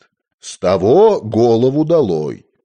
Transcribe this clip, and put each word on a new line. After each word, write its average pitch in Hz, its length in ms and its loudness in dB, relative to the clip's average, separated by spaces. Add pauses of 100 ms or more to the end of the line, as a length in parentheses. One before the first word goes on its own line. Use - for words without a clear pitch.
(400)
с - 180 -20
того 120 640 2
голову 120 640 0
долой. 85 600 -2 (180)